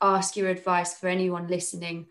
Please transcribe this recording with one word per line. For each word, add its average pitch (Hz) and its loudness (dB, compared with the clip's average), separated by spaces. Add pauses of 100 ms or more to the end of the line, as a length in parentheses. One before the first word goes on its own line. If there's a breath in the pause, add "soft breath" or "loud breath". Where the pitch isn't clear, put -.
ask 190 2
your 190 0
advice 185 0
for 185 -4
anyone 180 0
listening 170 -4